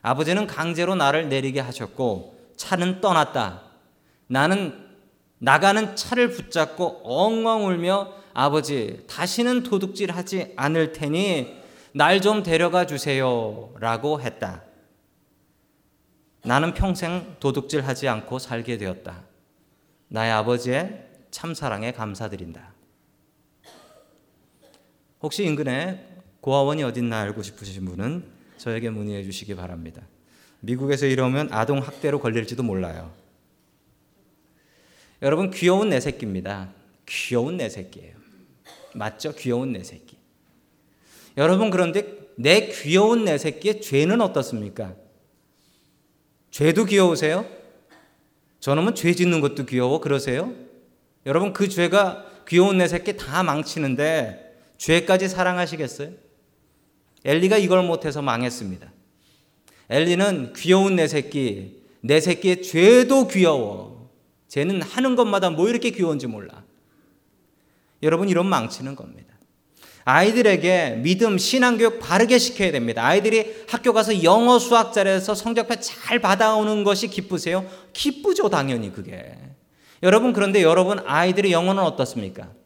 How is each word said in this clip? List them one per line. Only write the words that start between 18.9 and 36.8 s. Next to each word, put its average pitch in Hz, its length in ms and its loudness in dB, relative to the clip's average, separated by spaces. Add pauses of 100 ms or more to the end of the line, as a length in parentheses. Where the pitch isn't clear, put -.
나의 113 240 -2
아버지의 123 760 -2 (240)
참사랑에 123 640 -8
감사드린다." 98 840 -12 (2500)
혹시 156 220 -6
인근에 151 680 -4 (280)
고아원이 139 420 0
어딨나 117 380 -4
알고 104 200 -6
싶으신 95 440 -14
분은 107 380 -8 (340)
저에게 113 320 -6
문의해 104 340 -8
주시기 95 320 -12
바랍니다. 85 460 -14 (580)
미국에서 135 460 -2
이러면 131 460 0
아동 113 280 -2
학대로 143 400 -4
걸릴지도 117 440 -4
몰라요. 85 500 -6 (2000)
여러분, 165 300 0
귀여운 190 380 2
내 131 120 0
새끼입니다. 98 720 -8 (320)